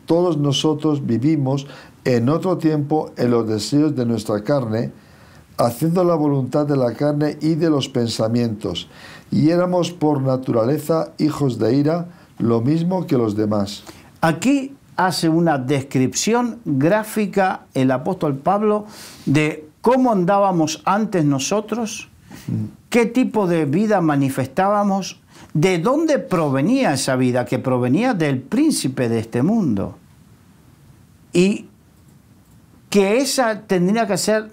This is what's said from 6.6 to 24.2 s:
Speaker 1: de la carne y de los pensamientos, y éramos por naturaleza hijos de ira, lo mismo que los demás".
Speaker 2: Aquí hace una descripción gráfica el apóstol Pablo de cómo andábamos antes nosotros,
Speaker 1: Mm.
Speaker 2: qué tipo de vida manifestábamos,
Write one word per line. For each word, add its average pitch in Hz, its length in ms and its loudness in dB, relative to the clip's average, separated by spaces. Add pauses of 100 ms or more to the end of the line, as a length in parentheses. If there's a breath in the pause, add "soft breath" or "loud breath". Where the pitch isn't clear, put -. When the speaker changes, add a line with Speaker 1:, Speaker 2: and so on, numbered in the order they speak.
Speaker 1:
de 143 100 0
la 123 180 0
carne 147 460 -2
y 156 160 0
de 165 120 0
los 143 200 0
pensamientos, 113 1000 -2 (420 loud breath)
y 147 200 2
éramos 175 400 2
por 151 320 0
naturaleza 131 880 0 (100)
hijos 143 400 0
de 110 160 2
ira, 156 320 0 (320 loud breath)
lo 117 220 0
mismo 165 480 0
que 135 100 2
los 110 160 0
demás". 104 480 -2 (380 loud breath)
Speaker 2:
Aquí 254 560 0 (200)
hace 175 320 0
una 160 300 2
descripción 143 1080 -2
gráfica 185 960 0 (120)
el 131 160 2
apóstol 151 460 -2
Pablo 208 500 0 (400 loud breath)
de 151 420 0 (120)
cómo 254 320 4
andábamos 185 720 2
antes 190 400 0
nosotros, 214 840 -2 (380 loud breath)
Speaker 1:
Mm. 110 180 -4 (240)
Speaker 2:
qué 233 180 2
tipo 220 420 0
de 165 160 0
vida 196 360 2
manifestábamos, 180 1200 0 (340 loud breath)